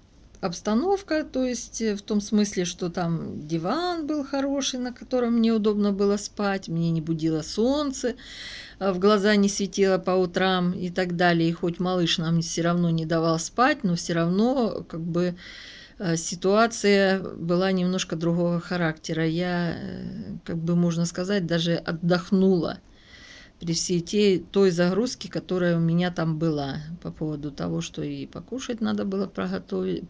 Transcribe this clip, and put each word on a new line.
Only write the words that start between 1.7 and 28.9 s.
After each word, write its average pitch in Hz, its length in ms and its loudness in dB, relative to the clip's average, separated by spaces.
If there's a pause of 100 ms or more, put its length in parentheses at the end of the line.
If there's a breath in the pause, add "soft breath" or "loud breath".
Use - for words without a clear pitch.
э, 214 120 0
в 208 80 -8
том 208 180 0
смысле, 202 440 0
что 175 260 -6
там 151 560 -4
диван 285 640 -2
был 302 160 -2
хороший, 269 560 -2
на 247 120 -6
котором 240 420 -2
мне 226 180 4
удобно 208 400 2
было 202 240 2
спать, 202 520 -4
мне 165 220 0
не 165 100 0
будило 160 420 -2
солнце, 262 720 0 (640 loud breath)
э, 196 120 0
в 180 60 -2
глаза 208 380 4
не 202 120 4
светило 190 500 2
по 180 140 -2
утрам 185 600 2
и 185 180 -4
так 180 260 -2
далее. 170 320 4
И 170 40 2
хоть 170 280 -4
малыш 180 380 2
нам 165 240 2
все 165 200 -4
равно 175 280 2
не 165 160 0
давал 165 320 2
спать, 269 460 2
но 175 100 2
все 170 200 -4
равно, 196 720 2
как 165 140 -8
бы, 175 340 0 (640 loud breath)
э, 170 180 0
ситуация 196 1040 2
была 180 520 0
немножко 180 440 0
другого 170 440 2
характера. 165 680 -2
Я, 175 480 -2
э, 190 680 -10
как 170 140 -4
бы, 170 180 0
можно 170 300 2
сказать, 185 400 -2
даже 170 300 0
отдохнула 175 1040 2 (800 loud breath)
при 170 140 -2
всей 175 260 0
те-, 196 400 4 (120)
той 196 200 6
загрузке, 185 580 0
которая 175 460 0
у 165 40 2
меня 170 300 2
там 165 280 -2
была 147 400 -2 (240)
по 170 100 -8
поводу 151 400 -6
того, 170 280 -4
что 165 220 -8
и 143 240 -8
покушать 240 560 -8
надо 208 220 -2